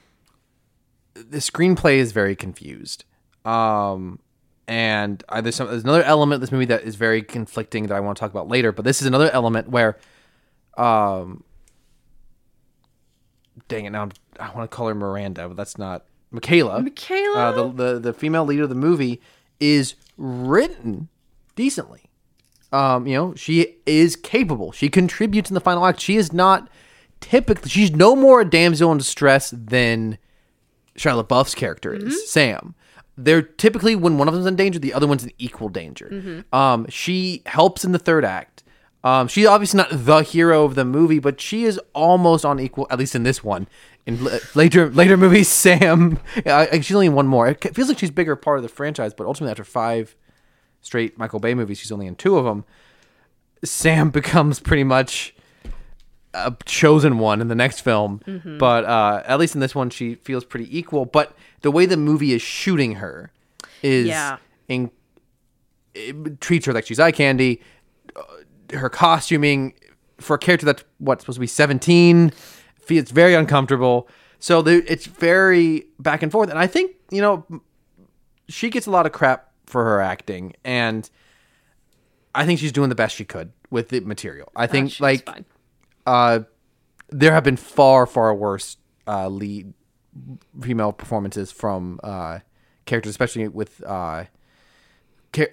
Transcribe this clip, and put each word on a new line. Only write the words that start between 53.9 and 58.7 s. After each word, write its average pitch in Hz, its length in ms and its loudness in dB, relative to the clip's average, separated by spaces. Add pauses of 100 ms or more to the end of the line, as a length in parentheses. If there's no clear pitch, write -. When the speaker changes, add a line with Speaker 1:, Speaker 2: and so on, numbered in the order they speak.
Speaker 1:
<laughs> 147 100 -2
becomes 151 380 2
pretty 143 260 0
much 131 500 -2 (1000)
a 101 200 -6 (120)
chosen 151 540 4
one 107 220 0
in 117 80 -4
the 117 60 -4
next 123 260 -2
film, 104 460 -2
Speaker 2:
Mm-hmm. 170 320 -14
Speaker 1:
but, 117 260 2